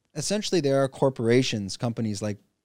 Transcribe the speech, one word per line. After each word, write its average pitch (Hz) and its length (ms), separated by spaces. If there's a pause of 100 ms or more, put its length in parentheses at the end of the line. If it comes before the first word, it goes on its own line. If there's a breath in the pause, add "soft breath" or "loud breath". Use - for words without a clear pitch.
(140)
essentially, 196 460
there 139 220
are 135 60
corporations, 123 880
companies 113 440
like 104 180 (260)